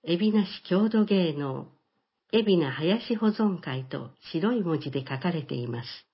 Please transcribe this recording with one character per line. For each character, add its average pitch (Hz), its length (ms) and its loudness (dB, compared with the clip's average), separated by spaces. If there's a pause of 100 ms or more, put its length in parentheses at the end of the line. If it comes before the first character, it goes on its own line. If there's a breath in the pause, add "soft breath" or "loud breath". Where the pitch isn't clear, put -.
海 185 300 2
老 214 60 4
名 196 80 2
市 - 160 -14
郷 202 260 2
土 214 160 4
芸 185 300 2
能、 135 340 -6 (640)
海 214 240 4
老 165 60 4
名 139 80 0
林 185 460 0
保 214 120 2
存 208 320 0
会 131 240 -6
と 135 260 -10 (220)
白 196 220 0
い 220 80 0
文 160 180 0
字 143 100 -8
で 139 100 -4
書 135 180 -8
か 180 120 -2
れ 160 120 -4
て - 120 -8
い 120 140 -4
ま 117 140 -6
す。 107 60 -14 (260)